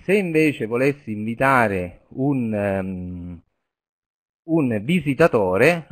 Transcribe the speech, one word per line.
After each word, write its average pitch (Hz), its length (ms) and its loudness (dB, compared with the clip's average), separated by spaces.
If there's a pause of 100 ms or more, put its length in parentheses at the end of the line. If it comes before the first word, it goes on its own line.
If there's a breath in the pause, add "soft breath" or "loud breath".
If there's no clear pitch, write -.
se 180 120 0
invece 156 520 0
volessi 131 460 -2
invitare 110 960 0
un, 131 440 -2
ehm, 92 880 -4 (1000)
un 139 400 0
visitatore, 143 1080 2